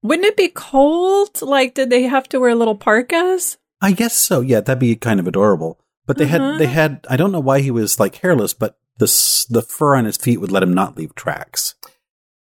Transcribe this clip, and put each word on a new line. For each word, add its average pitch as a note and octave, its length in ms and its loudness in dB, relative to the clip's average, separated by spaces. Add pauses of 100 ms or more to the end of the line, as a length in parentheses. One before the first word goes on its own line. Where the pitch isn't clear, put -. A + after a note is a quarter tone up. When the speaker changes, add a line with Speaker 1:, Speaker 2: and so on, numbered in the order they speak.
Speaker 1:
Wouldn't E4 240 0
it G#4 100 2
be F#4 120 2
cold? F4 920 0
Like, C4+ 320 0
did C4 160 -2
they B3 140 4
have C4 260 -2
to C4+ 100 -2
wear B3 140 2
little A3+ 220 0
parkas? E4+ 800 0 (240)
Speaker 2:
I G3 120 2
guess A3+ 220 -2
so. - 260 0
Yeah, B2 200 2
that'd C3 180 -2
be A#2 180 2
kind A2 240 -2
of F2 60 -4
adorable. F#2 520 0 (280)
But C#3 120 -2
they - 80 2
had, E3+ 140 0
Speaker 1:
Uh-huh. C4+ 180 -4
Speaker 2:
they D3+ 80 2
had, D3+ 440 -2
I C3 60 0
don't F#3+ 160 0
know F3 80 -4
why C3+ 200 2
he C3+ 100 -2
was, A2+ 300 -2
like, G2+ 160 0
hairless, - 380 0
but - 240 -6 (200)
the A2+ 60 4
s-, - 440 0
the A#2 140 0
fur C#3+ 340 0
on A#2+ 100 2
his G#2 100 -8
feet A#2+ 240 0
would F#2 120 -4
let F#2+ 100 2
him F2+ 100 2
not F#2 240 -2
leave D#2+ 180 -12
tracks. - 600 -8 (840)